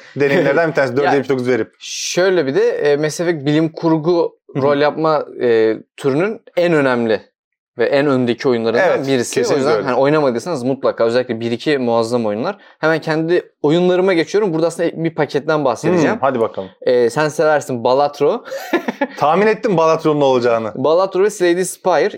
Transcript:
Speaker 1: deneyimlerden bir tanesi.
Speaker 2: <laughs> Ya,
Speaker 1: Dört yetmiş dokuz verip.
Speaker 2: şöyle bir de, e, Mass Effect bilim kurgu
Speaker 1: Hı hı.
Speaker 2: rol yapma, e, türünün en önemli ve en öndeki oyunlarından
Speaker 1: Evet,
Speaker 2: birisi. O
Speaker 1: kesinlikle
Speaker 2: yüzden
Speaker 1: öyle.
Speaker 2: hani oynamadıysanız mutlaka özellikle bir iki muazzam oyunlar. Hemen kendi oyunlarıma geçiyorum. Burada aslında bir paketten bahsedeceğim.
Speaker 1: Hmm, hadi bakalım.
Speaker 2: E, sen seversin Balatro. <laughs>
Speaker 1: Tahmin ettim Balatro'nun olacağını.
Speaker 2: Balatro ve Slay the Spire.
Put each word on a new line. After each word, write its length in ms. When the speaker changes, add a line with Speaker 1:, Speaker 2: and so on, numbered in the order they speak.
Speaker 1:
deneyimlerden 420
bir 40
tanesi. 180
Speaker 2:
<laughs> 40
Ya, 0
Speaker 1:
Dört 160
yetmiş 160
dokuz 200
verip. 320
Speaker 2:
şöyle 680
bir 80
de, 160
e, 260
Mass 240
Effect 260
bilim 260
kurgu 680
Speaker 1:
Hı 40
hı. 40
Speaker 2:
rol 160
yapma, 480
e, 320
türünün 440
en 160
önemli 480
ve 80
en 200
öndeki 420
oyunlarından 400
Speaker 1:
Evet, 180
Speaker 2:
birisi. 340
O 20
Speaker 1:
kesinlikle 140
Speaker 2:
yüzden 200
Speaker 1:
öyle. 100
Speaker 2:
hani 100
oynamadıysanız 680
mutlaka 420
özellikle 360
bir 100
iki 280
muazzam 480
oyunlar. 300
Hemen 220
kendi 420
oyunlarıma 500
geçiyorum. 420
Burada 120
aslında 380
bir 100
paketten 500
bahsedeceğim. 500
Speaker 1:
Hmm, 60
hadi 200
bakalım. 280
Speaker 2:
E, 280
sen 180
seversin 560
Balatro. 600
<laughs> 380
Speaker 1:
Tahmin 280
ettim 300
Balatro'nun 440
olacağını. 540
Speaker 2:
Balatro 480
ve 80
Slay 260
the 80
Spire. 540